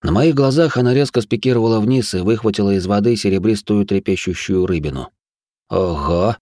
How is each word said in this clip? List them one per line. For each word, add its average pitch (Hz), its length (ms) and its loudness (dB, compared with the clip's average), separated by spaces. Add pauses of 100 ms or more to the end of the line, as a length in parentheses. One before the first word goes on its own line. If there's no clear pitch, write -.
На 87 80 -2
моих 143 220 2
глазах 139 420 2
она 123 160 2
резко 131 300 0
спикировала 113 580 0
вниз 120 320 0
и 95 60 -2
выхватила 104 560 0
из 90 120 -2
воды 104 300 2
серебристую 104 720 0
трепещущую 95 800 -2
рыбину. 73 420 -4 (640)
Ого! 87 720 0